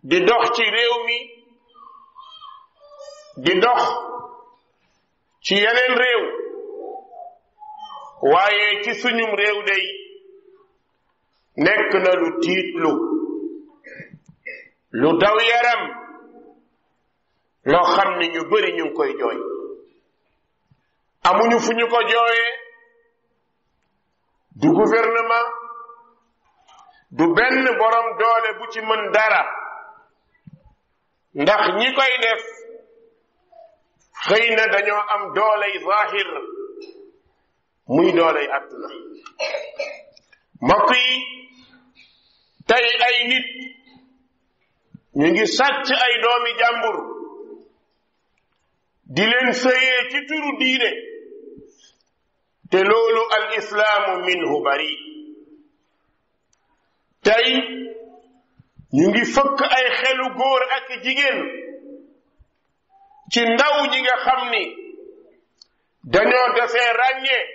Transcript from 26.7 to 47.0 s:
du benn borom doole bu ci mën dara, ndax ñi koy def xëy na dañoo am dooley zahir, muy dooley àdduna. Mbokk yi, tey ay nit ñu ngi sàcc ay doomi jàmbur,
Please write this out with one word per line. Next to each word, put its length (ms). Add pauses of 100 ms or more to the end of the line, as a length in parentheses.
du 140
benn 380 (120)
borom 400
doole 380
bu 160
ci 100
mën 320
dara, 300 (1900)
ndax 280 (120)
ñi 200
koy 240
def 240 (1700)
xëy 340
na 160
dañoo 420
am 140 (120)
dooley 440
zahir, 500 (1600)
muy 240
dooley 360
àdduna. 400 (1700)
Mbokk 320
yi, 260 (1500)
tey 240 (120)
ay 180 (100)
nit 220 (1600)
ñu 180
ngi 180
sàcc 460
ay 280
doomi 340
jàmbur, 420 (2000)